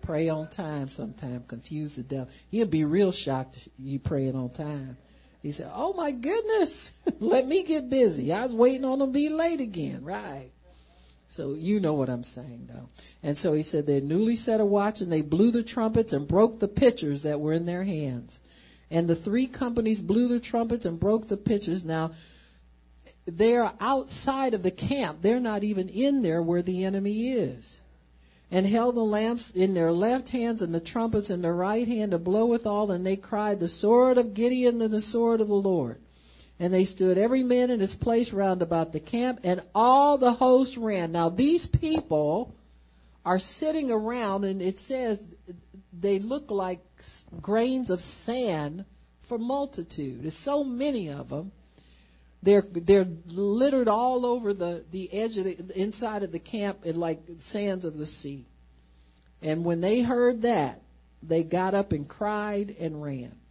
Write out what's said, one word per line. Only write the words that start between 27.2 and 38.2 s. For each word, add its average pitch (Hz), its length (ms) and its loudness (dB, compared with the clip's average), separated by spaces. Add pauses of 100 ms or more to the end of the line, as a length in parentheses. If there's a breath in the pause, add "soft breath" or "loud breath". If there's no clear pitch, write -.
is. 127 320 -2 (840 soft breath)
"And 185 140 2
held 226 300 2
the 233 60 0
lamps 220 540 -2
in 190 200 2
their 165 180 4
left 240 380 0
hands 233 320 -2
and 170 100 -4
the 165 80 -2
trumpets 220 480 -2
in 180 140 -2
their 170 120 0
right 208 320 0
hand 214 260 0
to 170 60 0
blow 190 280 2
withal. 214 440 0
And 180 140 -2
they 190 120 0
cried, 208 440 -2
'The 170 80 0
sword 240 480 6
of 233 160 2
Gideon 240 480 2
and 220 100 0
the 214 120 0
sword 233 400 2
of 208 60 0
the 208 60 2
Lord.' 180 440 0 (600 soft breath)
And 180 140 0
they 185 120 6
stood 185 340 2
every 247 240 4
man 247 280 2
in 240 80 0
his 196 180 0
place 233 360 0